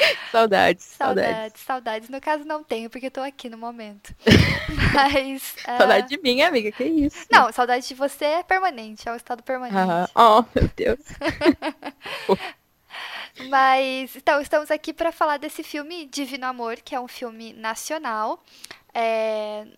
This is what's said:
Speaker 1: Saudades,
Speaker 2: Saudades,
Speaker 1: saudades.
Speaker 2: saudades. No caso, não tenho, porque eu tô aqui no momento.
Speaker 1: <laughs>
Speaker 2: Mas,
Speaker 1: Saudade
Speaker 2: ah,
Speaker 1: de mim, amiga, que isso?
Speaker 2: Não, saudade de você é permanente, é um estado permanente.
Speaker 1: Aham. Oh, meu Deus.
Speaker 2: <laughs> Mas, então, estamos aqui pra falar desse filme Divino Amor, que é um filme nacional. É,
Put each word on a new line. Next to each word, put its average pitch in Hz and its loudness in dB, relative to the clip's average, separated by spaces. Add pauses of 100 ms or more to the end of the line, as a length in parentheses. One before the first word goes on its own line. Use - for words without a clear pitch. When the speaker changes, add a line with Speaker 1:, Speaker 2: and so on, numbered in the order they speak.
(320)
Speaker 1:
Saudades, 190 4
Speaker 2:
Saudades, - -20
Speaker 1:
saudades. 220 -2
Speaker 2:
saudades. 233 -8
No 269 -10
caso, 302 -2
não 311 -8
tenho, 226 -6
porque 247 -12
eu 262 -6
tô 262 -8
aqui 269 -10
no 226 -16
momento. 226 -14 (100)
Speaker 1:
<laughs> - 2
Speaker 2:
Mas, 269 2
Speaker 1:
Saudade 208 4
Speaker 2:
ah, - -16
Speaker 1:
de 277 -6
mim, 262 2
amiga, 254 2
que - -6
isso? 294 0
Speaker 2:
Não, 254 6
saudade 247 0
de 277 -12
você 277 -6
é 320 0
permanente, 277 -4
é 240 -6
um 233 -8
estado 233 -10
permanente. 254 -4
Speaker 1:
Aham. 180 0
Oh, 226 8 (120)
meu - 2
Deus. - -2
Speaker 2:
<laughs> - -4 (880)
Mas, 262 2
então, 294 2
estamos 302 -2
aqui 302 -2
pra 330 -2
falar 311 0
desse 302 -10
filme 302 -10
Divino 262 -8
Amor, 240 -6
que - -12
é 269 -4
um 247 -10
filme 226 -14
nacional. 226 -6 (500)
É, 220 -2 (120)